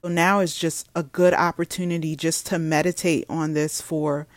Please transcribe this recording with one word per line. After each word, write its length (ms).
so 80
now 320
is 120
just 400
a 100
good 300
opportunity 840
just 320
to 120
meditate 720
on 240
this 280
for 560